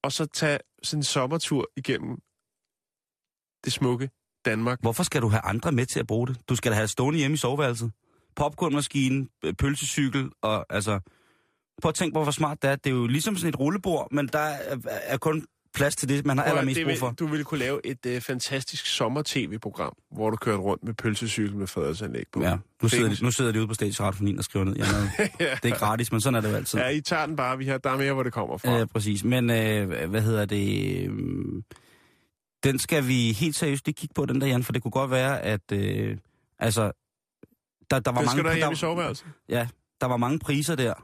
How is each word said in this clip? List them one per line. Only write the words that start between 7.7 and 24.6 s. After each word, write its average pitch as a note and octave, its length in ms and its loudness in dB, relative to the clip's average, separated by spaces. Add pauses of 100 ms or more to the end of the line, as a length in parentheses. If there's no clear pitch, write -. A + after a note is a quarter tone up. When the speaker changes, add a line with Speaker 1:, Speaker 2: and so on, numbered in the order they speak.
Speaker 2:
Popcornmaskine, C#3 920 0 (160)
øh, D#2+ 100 0
pølsecykel, C#3 760 0 (120)
og G#2+ 280 0
altså... G2+ 300 0 (840)
Prøv E3 80 4
at D#3 60 -2
tænke F3 180 0
på, D#3 100 2
hvor D3 80 2
smart D3+ 300 -2
det C#3 80 4
er. C#3 60 2
Det C#3 140 -2
er C3 60 2
jo A#2+ 120 2
ligesom D#3+ 280 0
sådan E3+ 140 0
et C#3 100 -2
rullebord, F3 520 0
men C#3+ 160 0
der D3+ 120 0
er, C#3+ 460 -4
er - 320 -4
kun D#3 280 0 (280)
plads C#3+ 220 2
til C3+ 140 -4
det, C#3 160 2
man C3+ 120 4
har C#3 80 2
Speaker 1:
Prøv C3 80 2
at, - 40 4
Speaker 2:
allermest C3+ 200 2
Speaker 1:
det E3 80 0
Speaker 2:
brug C#3 60 0
Speaker 1:
vil, A#2+ 80 -2
Speaker 2:
for. B2 120 -2
Speaker 1:
du D#3 160 -4
ville D3+ 160 -2
kunne D3 160 -4
lave C3+ 260 -2
et, B2+ 200 -8
øh, B2 160 -2
fantastisk C3+ 640 -4
sommer-T - 500 0 (140)
V-program, G2+ 440 -6 (180)
hvor G#2+ 180 0
du A2 80 0
kørte G#2+ 200 0
rundt F#2+ 260 -2
med A2+ 100 -6
pølsecykel G#2+ 640 -2
med G2 120 -4
fadelsanlæg E2+ 560 -4 (100)
på. - 80 -2
Speaker 2:
Ja, F2+ 160 2 (240)
nu A#2 80 4
sidder A#2+ 140 4
Speaker 1:
Findes G#2 160 2
Speaker 2:
de, A#2 60 0
nu B2+ 60 4
sidder A#2+ 200 2
de A2 80 2
ude A2 80 2
på A2 60 -4
Stations G#2 280 -2
Radio G2 240 0
ni F#2+ 120 2
og F#2 60 -4
skriver F#2+ 220 0